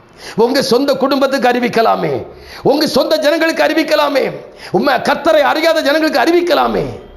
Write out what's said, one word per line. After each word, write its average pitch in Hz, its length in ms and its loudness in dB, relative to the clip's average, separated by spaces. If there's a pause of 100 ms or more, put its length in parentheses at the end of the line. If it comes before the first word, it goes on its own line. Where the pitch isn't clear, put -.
(360)
உங்க 247 260 2
சொந்த 269 320 0
குடும்பத்துக்கு 269 540 0
அறிவிக்கலாமே, 202 800 0 (360)
உங்க 294 240 2
சொந்த 311 300 0
ஜனங்களுக்கு 302 460 0
அறிவிக்கலாமே, 294 720 0 (380)
உண்மை 262 240 0
கர்த்தரை 311 460 0
அறியாத 311 420 2
ஜனங்களுக்கு 285 380 0
அறிவிக்கலாமே. 269 640 2 (320)